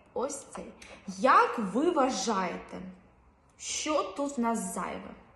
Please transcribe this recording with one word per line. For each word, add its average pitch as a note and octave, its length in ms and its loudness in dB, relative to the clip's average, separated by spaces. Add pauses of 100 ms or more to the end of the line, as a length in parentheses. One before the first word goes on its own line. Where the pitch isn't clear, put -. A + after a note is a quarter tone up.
(140)
ось C4+ 300 -6
цей. - 300 -14 (340)
Як C4 520 6
ви A3+ 320 2
вважаєте, G3 880 0 (760)
що D4 460 -2
тут C#4+ 340 -4
в A#3 40 0
нас G#3+ 320 0
зайве? F#3+ 420 -8 (200)